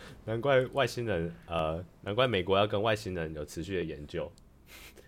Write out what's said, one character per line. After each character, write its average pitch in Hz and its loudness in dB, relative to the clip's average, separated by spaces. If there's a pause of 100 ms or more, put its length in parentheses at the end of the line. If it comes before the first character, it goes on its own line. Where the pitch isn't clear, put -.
(260)
难 113 -2
怪 131 6
外 135 2
星 120 -4
人， 85 0 (120)
呃， 82 -2 (180)
难 101 -4
怪 127 4
美 98 2
国 95 4
要 104 6
跟 104 -2
外 110 2
星 95 -4
人 80 -4
有 76 -6
持 82 -10
续 92 -4
的 85 0
研 76 -8
究， 76 -6 (760)